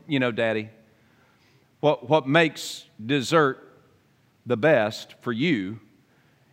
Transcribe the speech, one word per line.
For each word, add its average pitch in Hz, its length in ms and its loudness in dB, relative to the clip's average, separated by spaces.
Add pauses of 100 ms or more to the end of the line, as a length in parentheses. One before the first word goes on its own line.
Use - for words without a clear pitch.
you 143 100 0
know, 123 140 0
Daddy, 110 380 -2 (1080)
what, 147 300 0
what 147 180 2
makes - 600 0 (180)
dessert 139 580 0 (840)
the 117 120 -2
best 110 640 0
for 123 100 -8
you 113 480 -2 (760)